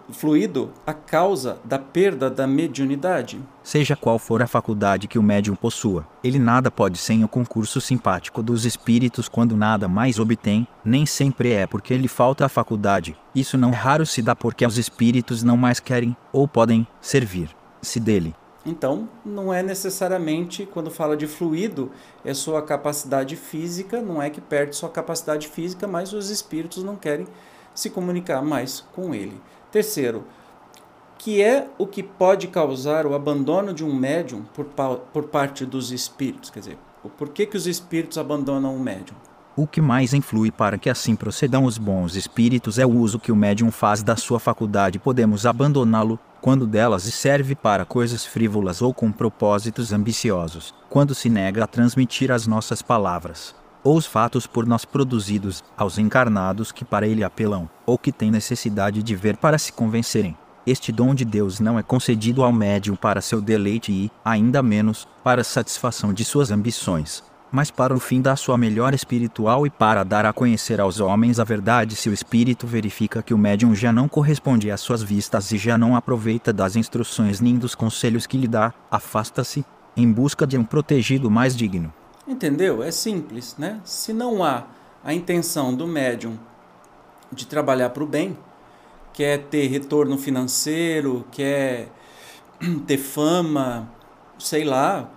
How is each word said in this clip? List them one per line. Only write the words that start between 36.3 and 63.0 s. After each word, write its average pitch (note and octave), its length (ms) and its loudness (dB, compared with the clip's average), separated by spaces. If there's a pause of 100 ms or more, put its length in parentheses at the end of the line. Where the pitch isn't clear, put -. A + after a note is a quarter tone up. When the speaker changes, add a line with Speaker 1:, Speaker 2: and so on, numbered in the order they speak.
Speaker 1:
Quer G#2+ 100 -16
dizer, G2 180 -16 (260)
o G#2 40 -12
porquê D3 380 -6
que G#3 100 -6
os F3 100 -6
espíritos E3 520 -6
abandonam C#3 560 -2
o C3 60 -6
médium? G2+ 360 -8 (400)
Speaker 2:
O D3+ 100 0
que D#3+ 140 -2
mais C3 340 2
influi A2 360 0
para G2+ 280 -2
que - 120 -2
assim A#2+ 260 0
procedam B2+ 480 0
os A2+ 140 0
bons F#2 360 -2
espíritos A#2 640 0
é C3 80 6
o B2+ 40 6
uso A#2 280 2
que A#2 140 -2
o A2 40 4
médium G#2 340 4
faz G#2+ 320 2
da A2 140 2
sua A#2+ 220 -2
faculdade. G2+ 600 0
Podemos A2+ 480 2
abandoná-lo A#2 720 2 (220)
quando C3 260 2
dela G#2+ 320 4
se F#2+ 120 -6
serve C#3 460 0
para G2 280 2
coisas A#2+ 400 -2
frívolas G#2 560 0
ou B2+ 140 2
com A2+ 160 0
propósitos G#2+ 840 0
ambiciosos, G2 800 -2 (160)
quando C#3+ 260 2
se - 140 -2
nega G#2 360 2
a - 20 -4
transmitir A#2+ 640 2
as A2+ 160 0
nossas A2 340 -2
palavras, F2 720 -2 (280)
ou D3 140 6
os D#3+ 100 2
fatos A#2 400 0
por A#2 200 -2
nós A#2 180 2
produzidos, G#2 800 -2 (120)
aos G2+ 220 -2
encarnados G#2+ 720 2
que - 140 -14
para G#2+ 220 0
ele A2 180 0
apelam, F#2+ 440 -2 (180)
ou A#2+ 120 4
que - 140 -2
têm G#2+ 180 0
necessidade G#2 720 0
de A2 140 -4
ver G2+ 200 0
para D#3 220 4
se - 140 -8
convencerem. A2 640 -2 (300)
Este B2 260 0
dom A#2+ 220 2
de B2+ 100 0
Deus G#2 360 -2
não A2+ 180 2
é G#2+ 40 -2
concedido A#2+ 600 0
ao B2 100 4
médium G2+ 420 2
para G2 280 0